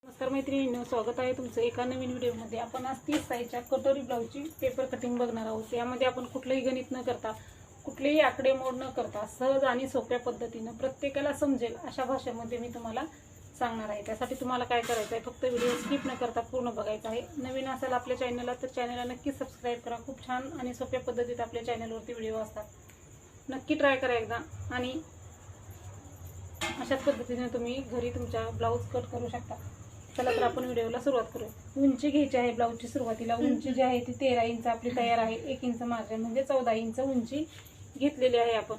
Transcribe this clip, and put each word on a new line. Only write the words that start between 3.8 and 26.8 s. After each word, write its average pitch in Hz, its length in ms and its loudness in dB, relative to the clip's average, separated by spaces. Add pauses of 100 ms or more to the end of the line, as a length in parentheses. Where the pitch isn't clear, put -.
ब्लाऊजची 240 420 -4 (180)
पेपर 262 240 0
कटिंग 247 340 -2
बघणार 226 280 0
आहोत. 220 280 -4
यामध्ये 247 320 2
आपण 254 180 0
कुठलंही 262 360 0
गणित 254 320 0
न 254 100 -4
करता, 233 300 -2 (520)
कुठलेही 294 360 4
आकडेमोड 262 540 4
न 254 160 -6
करता 220 360 -2 (120)
सहज 269 260 4
आणि 262 240 4
सोप्या 247 320 0
पद्धतीनं 233 520 -6
प्रत्येकाला 277 600 -2
समजेल 262 420 2
अशा 262 300 -4
भाषेमध्ये 240 540 -2
मी 240 100 -6
तुम्हाला 233 360 -6 (540)
सांगणार 226 300 -2
आहे. 208 140 -4
त्यासाठी 220 320 -4
तुम्हाला 247 300 0
काय 240 160 4
करायचं 226 340 0
आहे, 226 100 -4
फक्त 247 200 -8
व्हिडिओ 247 320 2
स्किप 277 300 0
न 254 80 -2
करता 240 260 0
पूर्ण 240 300 -2
बघायचा 214 380 -2
आहे. 226 140 -2 (140)
नवीन 262 320 -2
असाल 262 240 -2
आपल्या 247 260 0
चॅनलला 247 360 0
तर 254 120 -8
चॅनलला 247 380 -2
नक्की 247 280 -4
सबस्क्राईब 240 480 -4
करा. 240 160 -6
खूप 254 300 -10
छान 262 340 -2
आणि 247 140 -2
सोप्या 254 260 -2
पद्धतीत 240 400 0
आपल्या 233 260 -4
चॅनलवरती 226 460 -4
व्हिडिओ 220 260 -4
असतात, 214 260 -6 (840)
नक्की 269 260 0
ट्राय 285 220 6
करा 262 160 2
एकदा 226 260 0 (340)
आणि 247 280 -2 (1800)